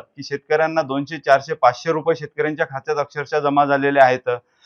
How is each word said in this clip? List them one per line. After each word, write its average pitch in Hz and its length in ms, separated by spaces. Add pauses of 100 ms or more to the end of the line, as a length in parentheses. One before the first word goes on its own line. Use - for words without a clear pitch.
(160)
की 143 80
शेतकऱ्यांना 160 580
दोनशे, 139 360
चारशे, 139 360
पाचशे 127 380
रुपये 156 240
शेतकऱ्यांच्या 151 500
खात्यात 143 320
अक्षरशः 147 420
जमा 143 260
झालेले 139 360
आहेत. 127 280 (360)